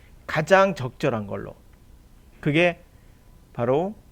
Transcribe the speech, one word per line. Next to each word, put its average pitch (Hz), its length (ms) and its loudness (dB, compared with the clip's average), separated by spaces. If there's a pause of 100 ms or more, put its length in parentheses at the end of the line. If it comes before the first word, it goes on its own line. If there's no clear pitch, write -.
(260)
가장 190 480 4
적절한 123 520 -4
걸로. 101 280 -10 (840)
그게 170 420 0 (720)
바로 143 420 -2 (180)